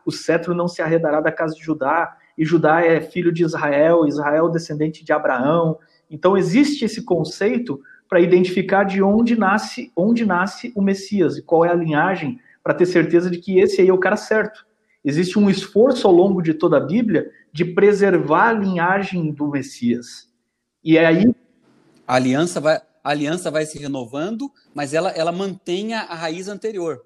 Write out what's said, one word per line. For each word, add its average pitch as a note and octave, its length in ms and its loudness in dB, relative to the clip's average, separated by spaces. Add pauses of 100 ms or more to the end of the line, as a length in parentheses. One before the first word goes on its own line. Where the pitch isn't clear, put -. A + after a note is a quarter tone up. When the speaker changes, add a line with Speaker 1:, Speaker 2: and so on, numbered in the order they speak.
Speaker 1:
o D3+ 60 -4
cetro E3+ 440 -2
não F3 120 -2
se E3+ 140 -6
arredará D#3+ 400 0
da D#3+ 100 0
casa D#3+ 220 -4
de - 100 -16
Judá, D#3 540 -2 (180)
e D#3+ 80 -2
Judá D#3+ 400 4
é E3 160 4
filho E3+ 320 -2
de E3 120 0
Israel, D#3 640 2
Israel D3 420 0
descendente D#3+ 560 -4
de D3+ 80 0
Abraão." D3+ 640 0 (320)
Então, F3+ 260 -2
existe A3 500 0
esse - 180 -8
conceito F3+ 760 -4 (300)
pra E3+ 100 2
identificar F#3 640 2
de G3 200 0
onde A3+ 320 2
nasce, G#3 600 -2
onde A3+ 300 0
nasce G3 500 -4
o G3 60 -2
Messias, G3 560 0
e - 60 -12
qual E3 200 2
é E3+ 60 2
a F3 60 2
linhagem, D#3+ 640 -2 (240)
pra E3 100 -2
ter F3 140 2
certeza E3+ 420 0
de F3 80 -6
que F#3 220 0
esse - 200 2
aí F#3 100 6
é F#3 40 4
o F3+ 60 2
cara F#3+ 180 0
certo. - 480 -4 (400)
Existe E3+ 320 -2
um G3+ 140 4
esforço A#3+ 560 2
ao F3+ 60 6
longo F#3 280 4
de D#3+ 140 0
toda D#3 220 2
a - 20 4
Bíblia F3 500 0 (240)
de D#3+ 100 -4
preservar F#3 840 2
a A3+ 40 0
linhagem F#3 760 -2
do D3 160 -6
Messias. B2 800 -6 (560)
E D#3 140 4
é E3 80 6
aí F3+ 260 4 (760)
Speaker 2:
A B2+ 80 0
aliança D3 440 0
vai, D3+ 180 2 (260)
a C3+ 80 -4
aliança D3+ 400 -4
vai D#3 160 -2
se D#3 100 -16
renovando, C#3+ 720 -8 (220)
mas C#3+ 220 -8
ela, F3 160 0
ela E3 200 -2
mantém F#3+ 600 -6
a, A3 80 -6
a F3 140 -12
raiz E3+ 320 -8
anterior. G3 580 -8